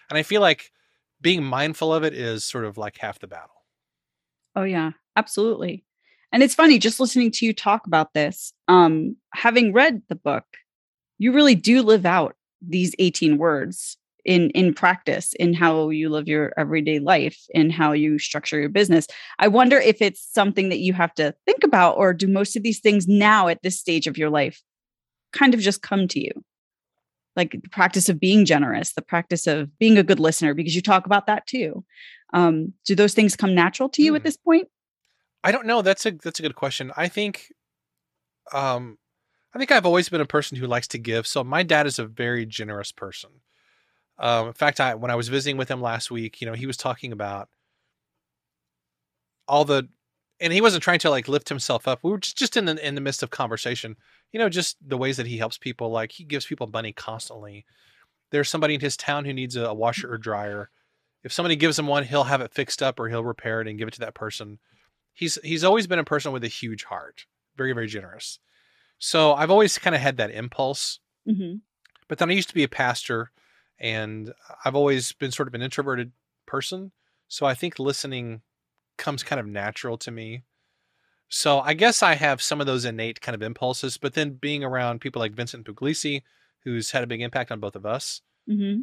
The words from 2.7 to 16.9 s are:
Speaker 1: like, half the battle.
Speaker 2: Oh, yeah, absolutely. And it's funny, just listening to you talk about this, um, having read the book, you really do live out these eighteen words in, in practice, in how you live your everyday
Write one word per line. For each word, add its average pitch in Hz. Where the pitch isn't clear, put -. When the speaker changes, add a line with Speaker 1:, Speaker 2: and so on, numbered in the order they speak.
Speaker 1:
like, 104
half 104
the 98
battle. 82
Speaker 2:
Oh, 196
yeah, 165
absolutely. 208
And 247
it's 277
funny, 311
just -
listening 240
to -
you 220
talk 214
about 160
this, 151
um, 165
having 233
read 254
the 185
book, 135
you 226
really 285
do 240
live 214
out 175
these 180
eighteen 165
words 156
in, 175
in 180
practice, -
in 175
how 160
you 156
live 151
your 151
everyday 151